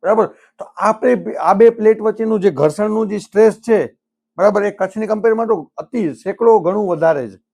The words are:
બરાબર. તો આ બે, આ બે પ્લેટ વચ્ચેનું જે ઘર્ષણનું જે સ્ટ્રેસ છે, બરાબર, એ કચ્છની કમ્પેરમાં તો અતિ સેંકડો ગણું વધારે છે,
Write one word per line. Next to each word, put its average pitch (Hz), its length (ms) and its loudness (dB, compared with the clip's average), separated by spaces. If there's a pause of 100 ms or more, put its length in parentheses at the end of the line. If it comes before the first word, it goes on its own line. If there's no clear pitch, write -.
બરાબર. 208 240 0
તો - 380 -18
આ 214 340 -2
બે, 220 340 -2
આ 165 200 0
બે 220 160 6
પ્લેટ 220 320 0
વચ્ચેનું 220 380 -2
જે 185 120 2
ઘર્ષણનું 208 580 -2
જે 208 80 -6
સ્ટ્રેસ 214 420 2
છે, 196 380 -2 (400)
બરાબર, 202 260 2
એ 202 80 -2
કચ્છની 202 360 -6
કમ્પેરમાં 220 400 -2
તો 190 300 -4
અતિ 165 360 -6
સેંકડો 208 460 0
ગણું 190 280 -2
વધારે 156 400 0
છે, 95 120 -18 (140)